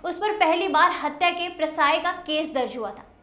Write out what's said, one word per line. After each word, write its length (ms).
उस 120
पर 160
पहली 360
बार 260
हत्या 360
के 180
प्रसाय 500
का 120
केस 320
दर्ज 220
हुआ 140
था, 140